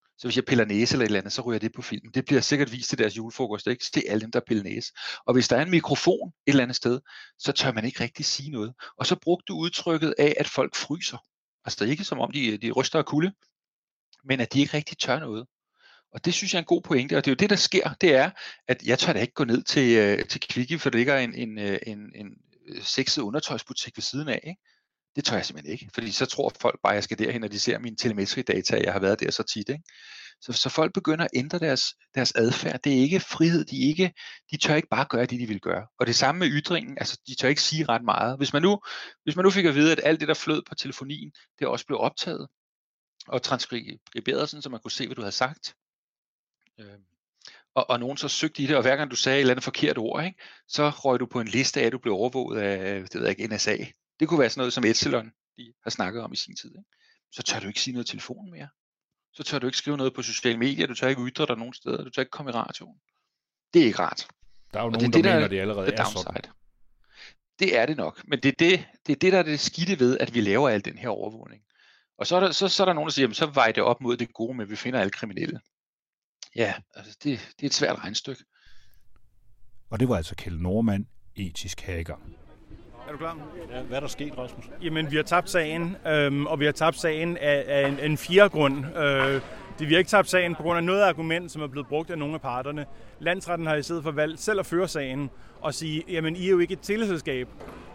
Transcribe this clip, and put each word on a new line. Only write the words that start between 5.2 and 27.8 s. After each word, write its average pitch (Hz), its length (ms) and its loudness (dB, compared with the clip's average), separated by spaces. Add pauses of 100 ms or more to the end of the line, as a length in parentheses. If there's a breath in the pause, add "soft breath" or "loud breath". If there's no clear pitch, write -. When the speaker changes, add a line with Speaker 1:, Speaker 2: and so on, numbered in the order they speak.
Speaker 1:
Og 123 80 2
hvis 127 140 6
der 123 80 4
er 131 60 4
en 180 80 -2
mikrofon 170 580 2
et - 220 -4
eller 139 120 8
andet 123 140 -2
sted, 123 240 0 (380 loud breath)
så - 140 -2
tør 131 200 2
man 107 120 -4
ikke 123 180 -4
rigtig 117 220 -6
sige 139 260 -4
noget. 120 240 -6 (220 loud breath)
Og 127 100 -4
så 180 100 2
brugte 175 320 0
du 185 80 -8
udtrykket 165 600 0
af, 147 200 6
at 147 100 0
folk - 280 -2
fryser. - 420 -6 (460)
Altså, - 160 -8
det 101 60 0
er 117 40 2
ikke 160 140 -2
som 127 160 -4
om, 113 120 -2
de, 117 260 -2
de 113 120 -4
ryster 131 280 0
af 147 60 2
kulde, 165 280 0 (920)
men 135 160 0
at 113 120 -2
de 135 80 4
ikke 143 160 2
rigtig - 220 -6
tør 135 200 0
noget. 123 280 -8 (640 soft breath)
Og - 120 -10
det 175 100 2
synes 196 200 -4
jeg 180 40 0
er 165 40 -2
en - 40 -8
god 175 160 2
pointe, 139 340 0
og 139 80 2
det 143 60 2
er - 20 6
jo 127 40 2
det, 208 140 4
der 202 60 4
sker, - 440 0
det 165 140 8
er, 143 160 6 (380 loud breath)
at 127 180 0
jeg 120 120 4
tør - 140 2
da 101 80 2
ikke 120 140 -2
gå 151 100 0
ned 120 180 2
til, 123 340 4
øh, 104 280 4
til - 160 -8
Kvickly, 127 380 -2
for 143 120 0
det 113 80 2
ligger 135 200 4
en, 117 160 -2
en, 110 240 -6
øh, 101 280 -2
en, 104 280 -12
en, 104 120 -14 (420)
øh, - 140 -14
sexet - 400 0
undertøjsbutik 117 720 -6
ved 110 60 -10
siden 147 260 -6
af, 117 160 -2
ikke? 175 160 -12 (560)
Det 143 80 -2
tør 113 120 0
jeg 87 80 -2
simpelthen 76 280 -10
ikke, - 220 -12
fordi 113 160 -6
så 131 160 -2
tror - 340 -2
folk - 220 0
bare, 101 100 4
jeg 104 120 0
skal 101 140 -6
derhen, 117 220 -2
når 107 80 -6
de 104 100 -10
ser 117 200 0
mine 117 180 -10